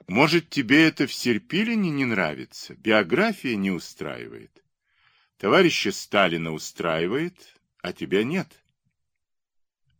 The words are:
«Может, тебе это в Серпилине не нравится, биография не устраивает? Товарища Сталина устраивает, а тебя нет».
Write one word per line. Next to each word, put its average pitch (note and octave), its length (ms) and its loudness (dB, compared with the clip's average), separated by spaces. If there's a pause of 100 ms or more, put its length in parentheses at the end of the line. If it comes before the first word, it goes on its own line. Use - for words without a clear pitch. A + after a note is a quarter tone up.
«Может, D#3 420 2
тебе C#3+ 400 4
это D3+ 180 -2
в - 60 -6
Серпилине F#3+ 760 -2
не C#3 140 -2
нравится, D#2+ 680 -4
биография A2+ 840 0
не G2 140 -2
устраивает? A#1+ 960 -12 (720)
Товарища C3+ 560 2
Сталина E2 600 0
устраивает, F2 1040 -4 (280)
а F2+ 100 -8
тебя F#2 320 -2
нет». D#3+ 380 -8 (1400)